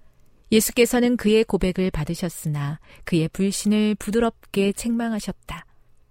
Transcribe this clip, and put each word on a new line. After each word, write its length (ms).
예수께서는 680
그의 280
고백을 480
받으셨으나 880
그의 240
불신을 680
부드럽게 800
책망하셨다. 920